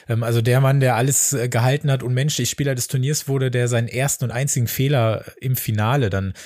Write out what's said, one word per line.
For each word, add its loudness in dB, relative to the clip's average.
Ähm, -2
also 0
der 2
Mann, 4
der 2
alles, 0
äh, -2
gehalten 2
hat 0
und -2
menschlich 0
Spieler -2
des -6
Turniers -2
wurde, 0
der 0
seinen 0
ersten -2
und -4
einzigen 0
Fehler 0
im -2
Finale 0
dann, -2